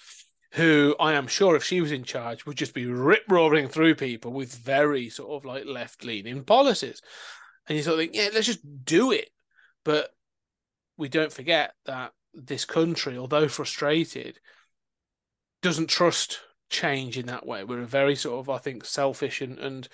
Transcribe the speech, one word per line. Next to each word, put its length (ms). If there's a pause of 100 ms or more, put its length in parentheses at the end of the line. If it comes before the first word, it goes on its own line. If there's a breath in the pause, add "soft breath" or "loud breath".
(540 loud breath)
who 460
I 140
am 120
sure 300
if 80
she 180
was 100
in 120
charge 420
would 120
just 180
be 100
rip-roaring 840
through 260
people 360
with 220
very 560
sort 220
of, 140
like, 200
left-leaning 800
policies. 580 (680 loud breath)
And 80
you 80
sort 120
of 60
think, 140
"Yeah, 180
let's 120
just 400
do 260
it." 200 (520 soft breath)
But 280 (840)
we 140
don't 240
forget 400 (120)
that 280 (220)
this 300
country, 520
although 300
frustrated, 920 (1200 soft breath)
doesn't 260
trust 500 (340)
change 440
in 100
that 180
way. 180
We're 200
a 40
very 280
sort 240
of, 100
I 80
think, 260
selfish 580
and, 180
and, 340